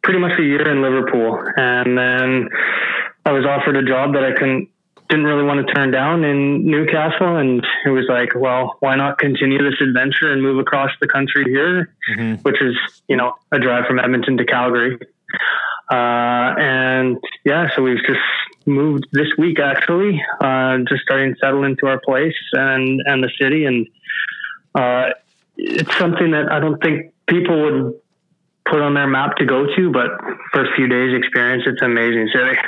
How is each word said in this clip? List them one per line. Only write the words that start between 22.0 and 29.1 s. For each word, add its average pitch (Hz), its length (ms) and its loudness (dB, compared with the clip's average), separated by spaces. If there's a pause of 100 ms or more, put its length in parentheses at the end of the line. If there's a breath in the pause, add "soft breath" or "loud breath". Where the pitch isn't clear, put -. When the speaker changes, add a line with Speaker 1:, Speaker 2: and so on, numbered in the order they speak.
Speaker 1:
and, 131 540 0
and 139 180 0
the 127 160 -2
city. 143 260 2
And, 123 220 0 (880 loud breath)
uh, 127 360 0 (440)
it's - 420 -4
something 170 340 2
that 151 200 0
I 151 80 0
don't 147 240 -2
think 156 300 -2 (140)
people 170 340 2
would 135 320 0 (760)
put 151 120 2
on 143 140 2
their 139 120 2
map 135 300 0